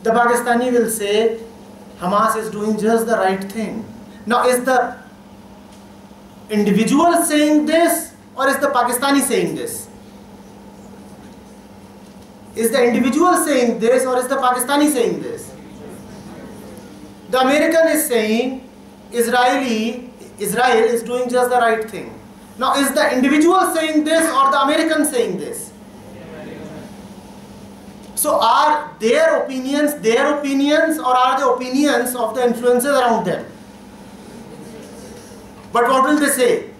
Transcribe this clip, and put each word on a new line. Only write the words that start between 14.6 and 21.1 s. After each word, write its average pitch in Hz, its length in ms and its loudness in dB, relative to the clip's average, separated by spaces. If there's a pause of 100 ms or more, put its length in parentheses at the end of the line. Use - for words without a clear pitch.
saying 226 300 0
this? - 280 -10 (1800)
The 254 100 0
American 320 480 4
is - 180 0
saying 233 600 0 (420)
Israeli, 240 1000 0 (280)
Israel 233 460 2 (120)
is 226 60 -2
doing 247 260 -4